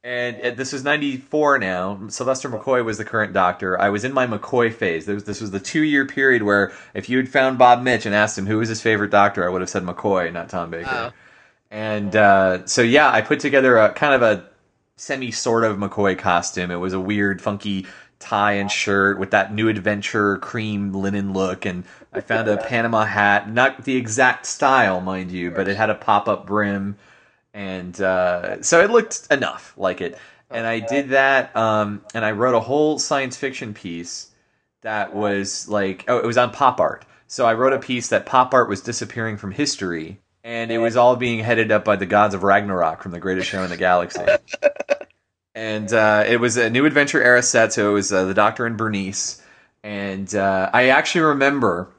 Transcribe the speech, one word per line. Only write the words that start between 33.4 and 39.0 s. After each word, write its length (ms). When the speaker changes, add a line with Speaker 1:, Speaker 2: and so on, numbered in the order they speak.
Speaker 1:
piece 560
that 340
was 520
like, 400
oh, 120
it 60
was 120
on 140
pop 280
art. 260
So 220
I 80
wrote 180
a 60
piece 300
that 180
pop 260
art 160
was 120
disappearing 540